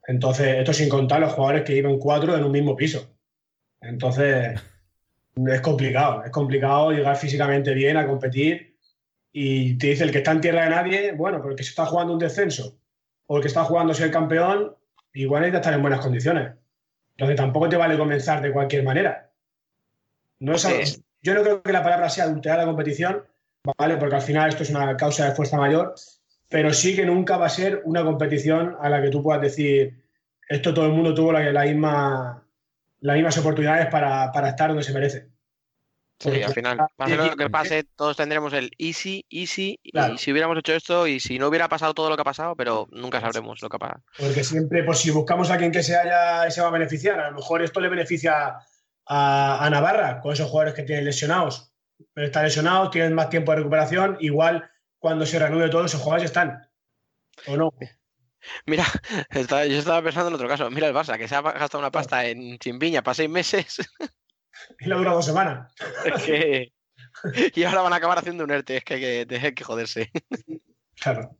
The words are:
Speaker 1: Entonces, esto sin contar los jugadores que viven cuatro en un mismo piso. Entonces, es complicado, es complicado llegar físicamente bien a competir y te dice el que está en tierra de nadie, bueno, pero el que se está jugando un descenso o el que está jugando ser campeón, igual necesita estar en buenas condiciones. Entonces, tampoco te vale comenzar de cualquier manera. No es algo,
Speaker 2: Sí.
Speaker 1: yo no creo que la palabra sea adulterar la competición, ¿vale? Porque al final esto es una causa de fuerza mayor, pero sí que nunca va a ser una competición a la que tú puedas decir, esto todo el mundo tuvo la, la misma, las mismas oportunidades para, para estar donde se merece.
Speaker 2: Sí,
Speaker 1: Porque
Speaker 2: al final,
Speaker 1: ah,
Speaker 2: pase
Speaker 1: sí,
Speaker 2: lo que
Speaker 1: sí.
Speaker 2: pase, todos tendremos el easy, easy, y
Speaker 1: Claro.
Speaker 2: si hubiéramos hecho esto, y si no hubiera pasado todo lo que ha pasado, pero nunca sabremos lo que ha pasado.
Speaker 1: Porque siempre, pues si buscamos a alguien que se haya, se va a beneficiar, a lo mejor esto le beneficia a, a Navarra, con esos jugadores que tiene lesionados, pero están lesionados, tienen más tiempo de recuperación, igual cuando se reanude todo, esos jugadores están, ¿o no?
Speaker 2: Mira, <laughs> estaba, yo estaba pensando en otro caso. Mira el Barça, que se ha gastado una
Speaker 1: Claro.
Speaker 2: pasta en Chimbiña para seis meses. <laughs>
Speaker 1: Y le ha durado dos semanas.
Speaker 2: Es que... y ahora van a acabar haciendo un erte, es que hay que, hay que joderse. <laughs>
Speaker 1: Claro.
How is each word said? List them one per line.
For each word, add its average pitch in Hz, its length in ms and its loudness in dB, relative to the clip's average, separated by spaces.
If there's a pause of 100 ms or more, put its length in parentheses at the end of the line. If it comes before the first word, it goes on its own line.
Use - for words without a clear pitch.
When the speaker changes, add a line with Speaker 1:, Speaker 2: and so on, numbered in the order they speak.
Speaker 1:
Entonces, 131 500 2
esto 131 140 2
sin 151 160 2
contar 139 320 2
los 156 120 2
jugadores - 320 2
que 143 100 -2
viven 139 240 2
cuatro 151 380 2
en 147 80 2
un 139 80 2
mismo 143 240 2
piso. 156 360 -4 (680)
Entonces, 127 800 0 (880)
es 131 140 2
complicado, 135 640 0
es 123 60 -10
complicado 139 640 2
llegar 139 240 2
físicamente 139 580 0
bien 139 220 2
a 151 100 2
competir 135 680 -2 (560)
y 135 440 0
te 131 120 0
dice 143 160 2
el 147 80 2
que 143 60 2
está 160 140 2
en 160 80 4
tierra 165 240 2
de 160 60 2
nadie, 185 420 0
bueno, 160 260 -2
pero 139 120 -6
el 135 60 -6
que 131 80 -8
se - 60 -10
está 165 160 -2
jugando 170 280 0
un 165 40 -2
descenso 165 600 -2 (480)
o 147 100 -2
el 143 60 2
que 143 60 0
está 160 160 2
jugando 165 280 2
ser 156 180 0
campeón, 170 640 0 (380)
igual 139 300 0
necesita 180 160 2
estar 160 160 0
en 143 80 2
buenas 139 180 0
condiciones. 131 520 0 (580)
Entonces, 139 260 0
tampoco 139 320 2
te 175 80 2
vale 160 220 2
comenzar 147 420 0
de 139 120 -2
cualquier 139 320 0
manera. 135 460 0 (1080)
No 139 160 -2
es 165 100 0
algo, 185 200 2
Speaker 2:
Sí. 147 180 -6 (200)
Speaker 1:
yo 190 120 2
no 208 80 4
creo 202 200 2
que 190 100 -2
la 180 100 2
palabra 175 280 2
sea 185 140 -2
adulterar 156 340 0
la 165 80 2
competición, 156 580 -2 (540)
¿vale? 156 180 2
Porque 143 200 0
al 131 60 0
final 156 280 2
esto 156 120 -4
es 147 80 -4
una 139 260 0
causa 147 320 0
de - 60 0
fuerza 147 220 -2
mayor, 147 380 2 (540)
pero 156 240 2
sí 180 220 2
que 185 120 2
nunca 180 320 2
va 175 80 2
a - 40 2
ser 196 340 -2
una 160 200 0
competición 156 760 0
a 147 80 -2
la 143 140 2
que 139 80 2
tú 143 120 0
puedas 147 200 2
decir, 139 640 0 (440)
esto 147 260 0
todo 156 120 4
el 151 60 4
mundo 160 220 2
tuvo 160 180 4
la, 156 80 4 (120)
la 143 120 4
misma, 143 840 0 (540)
las 143 160 2
mismas 160 220 2
oportunidades 151 480 2
para, 135 440 0
para 143 200 0
estar 156 180 0
donde 151 160 0
se 139 80 -6
merece. 139 360 -2 (880)
Speaker 2:
Sí, 147 120 -4
Speaker 1:
Porque 135 140 0
Speaker 2:
al 104 100 -2
final, 120 260 -2
Speaker 1:
ah, 156 160 0
Speaker 2:
pase 135 160 -2
Speaker 1:
sí, - 40 0 (120)
Speaker 2:
lo - 80 -4
que 143 80 0
Speaker 1:
sí. 143 60 -2
Speaker 2:
pase, 156 340 -2 (120)
todos 147 200 -2
tendremos 151 380 -2
el 127 240 -4
easy, 190 520 -8
easy, 190 520 -6
y - 80 -20
Speaker 1:
Claro. 120 280 -2
Speaker 2:
si - 140 -4
hubiéramos 160 260 0
hecho 156 160 -2
esto, 175 320 0
y 139 140 -2
si 127 180 -6
no 139 100 2
hubiera 165 200 2
pasado 156 260 0
todo 156 160 -2
lo 151 60 0
que 147 60 -2
ha 147 40 0
pasado, 156 300 -6
pero 117 360 -2
nunca 123 280 -6
sabremos 110 420 -6
lo 113 60 -10
que - 80 -10
ha - 40 -8
pasado. - 220 -10 (160)
Speaker 1:
Porque 139 260 -2
siempre, 160 400 -2
pues 160 140 0
si 160 120 0
buscamos 170 400 0
a 185 40 2
alguien 170 180 0
que 170 100 0
se 170 140 0
haya, 170 540 2
se 170 120 -4
va 170 60 2
a - 40 0
beneficiar, 165 480 0
a 147 100 -4
lo 143 60 -14
mejor 165 260 -2
esto 170 180 -2
le 180 100 0
beneficia 165 680 -2 (520)
a, 139 580 2
a - 40 4
Navarra, 151 500 2
con 147 120 -4
esos 147 160 -2
jugadores 156 260 2
que 147 100 -8
tiene 147 180 -4
lesionados, 147 720 -2 (400)
pero 147 140 -4
están 151 160 0
lesionados, 175 480 2
tienen 165 200 2
más 160 160 0
tiempo 160 240 0
de 156 60 2
recuperación, 156 640 0
igual 160 500 0 (280)
cuando 160 280 0
se 160 120 -2
reanude 156 300 2
todo, 165 160 2
esos 156 160 -4
jugadores 160 300 0
están, 151 360 -2 (800)
¿o 143 120 -4
no? 160 160 0 (880)
Speaker 2:
Mira, 156 200 0
<laughs> - 460 -6
estaba, 139 360 0
yo 143 120 0
estaba 165 240 2
pensando 165 260 -2
en 170 80 -4
otro 123 120 -4
caso. 139 220 -2
Mira 151 180 0
el 135 60 -2
Barça, 143 240 -2
que 113 100 -10
se 143 60 -6
ha 143 80 0
gastado 147 380 -4
una 139 100 -4
Speaker 1:
Claro. - 20 -18
Speaker 2:
pasta 131 340 -2
en 120 320 -10
Chimbiña 135 440 -2
para 127 140 -2
seis 156 120 0
meses. 175 480 -2 (240)
<laughs> - 160 -12 (640)
Speaker 1:
Y 131 60 -10
le 190 80 -2
ha - 20 -2
durado 180 200 2
dos 160 100 0
semanas. 156 440 -2 (360)
Speaker 2:
Es - 180 -4
que... 147 480 0 (840)
y 170 100 0
ahora 185 180 2
van 180 100 2
a 175 40 2
acabar 170 220 2
haciendo 170 240 -6
un 147 80 -4
erte, 143 280 -2
es - 60 -8
que - 100 -6
hay 123 320 -4
que, 123 100 -8
hay 131 180 -2
que - 100 -12
joderse. 113 460 -6 (200)
<laughs> - 720 -16
Speaker 1:
Claro. 113 400 -4